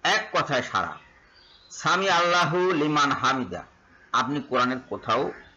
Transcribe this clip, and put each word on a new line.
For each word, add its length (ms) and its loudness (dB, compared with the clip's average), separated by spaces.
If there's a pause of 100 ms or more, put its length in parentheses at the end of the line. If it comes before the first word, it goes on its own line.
এক 300 0
কথায় 300 0
সারা, 340 -4 (720)
"সামি 400 0
আল্লাহু 600 2
লিমান 400 2
হামিদা", 520 -2 (480)
আপনি 280 0
কোরআনের 380 0 (100)
কোথাও 440 -2 (240)